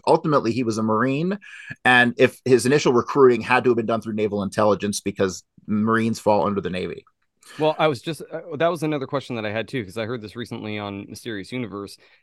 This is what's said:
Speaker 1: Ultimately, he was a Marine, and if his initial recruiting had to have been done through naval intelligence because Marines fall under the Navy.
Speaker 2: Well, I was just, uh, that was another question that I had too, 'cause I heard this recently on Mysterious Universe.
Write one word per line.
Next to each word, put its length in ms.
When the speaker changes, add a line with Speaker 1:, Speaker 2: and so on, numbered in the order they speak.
Speaker 1:
Ultimately, 460
he 120
was 140
a 60
Marine, 560
and 340
if 280
his 200
initial 280
recruiting 480
had 220
to 80
have 60
been 100
done 140
through 120
naval 300
intelligence 580
because 420
Marines 540
fall 260
under 160
the 80
Navy. 360
Speaker 2:
Well, 180
I 100
was 140
just, 200
uh, 260
that 120
was 140
another 240
question 280
that 100
I 60
had 160
too, 160
'cause 140
I 80
heard 160
this 140
recently 440
on 300
Mysterious 420
Universe. 460